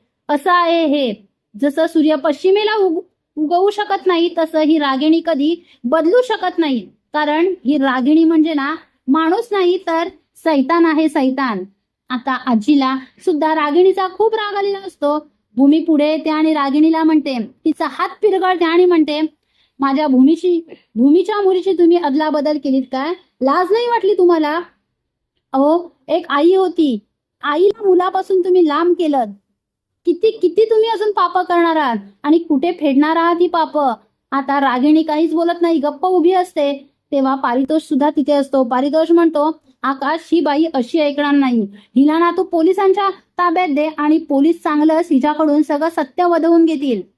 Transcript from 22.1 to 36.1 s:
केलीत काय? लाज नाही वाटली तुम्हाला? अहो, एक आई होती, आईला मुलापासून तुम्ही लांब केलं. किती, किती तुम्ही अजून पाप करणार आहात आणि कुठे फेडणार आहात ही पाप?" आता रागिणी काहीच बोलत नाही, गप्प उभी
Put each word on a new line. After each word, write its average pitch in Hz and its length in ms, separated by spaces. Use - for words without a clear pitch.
केलीत 269 280
काय? 277 220
लाज 302 300
नाही 466 160
वाटली 440 260
तुम्हाला? 339 460
अहो, 302 420
एक 330 220
आई 330 260
होती, 349 440
आईला 381 440
मुलापासून 370 540
तुम्ही 359 260
लांब 330 320
केलं. 285 260
किती, 349 260
किती 415 340
तुम्ही 440 240
अजून 427 220
पाप 359 260
करणार 339 380
आहात 269 220
आणि 302 140
कुठे 330 340
फेडणार 302 440
आहात 339 260
ही 359 60
पाप?" 330 300
आता 277 280
रागिणी 285 440
काहीच 311 300
बोलत 339 280
नाही, 330 180
गप्प 294 260
उभी 359 260